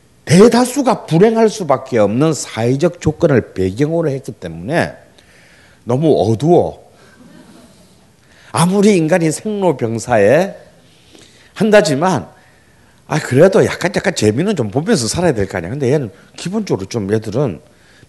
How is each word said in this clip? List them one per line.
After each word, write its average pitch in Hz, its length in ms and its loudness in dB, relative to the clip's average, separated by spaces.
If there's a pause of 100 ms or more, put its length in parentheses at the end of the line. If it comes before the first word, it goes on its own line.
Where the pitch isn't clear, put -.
(260)
대다수가 233 800 4
불행할 220 420 2
수밖에 165 500 -2
없는 123 360 2
사회적 131 680 -2
조건을 151 540 0
배경으로 143 560 -2
했기 135 200 -8
때문에 90 640 -6 (880)
너무 127 360 2
어두워. 110 720 0 (1600)
아무리 190 440 2
인간이 160 360 0
생로병사에 135 1200 0 (1000)
한다지만, 175 760 2 (800)
아, 156 120 -4
그래도 160 460 4
약간, - 320 -4
약간 185 180 -2
재미는 139 400 0
좀 113 160 -4
보면서 147 380 -2
살아야 170 240 0
될 101 160 -2
거 - 80 -10
아니야. 87 140 -6
근데 147 220 -4
얘는 139 180 -2 (260)
기본적으로 175 500 -6
좀, 98 240 -6
얘들은 107 500 -4 (480)